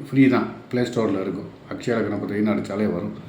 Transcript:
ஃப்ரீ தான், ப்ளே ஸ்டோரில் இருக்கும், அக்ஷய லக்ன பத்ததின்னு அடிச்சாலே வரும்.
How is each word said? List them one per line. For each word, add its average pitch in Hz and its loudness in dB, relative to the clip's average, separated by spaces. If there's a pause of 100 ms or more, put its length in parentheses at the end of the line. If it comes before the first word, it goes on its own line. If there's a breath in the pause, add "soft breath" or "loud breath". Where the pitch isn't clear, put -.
ஃப்ரீ 135 6
தான், 113 4 (240)
ப்ளே 123 0
ஸ்டோரில் 107 0
இருக்கும், 98 -4 (260)
அக்ஷய 117 -2
லக்ன 104 0
பத்ததின்னு 104 0
அடிச்சாலே 98 -2
வரும். 98 -4 (180 loud breath)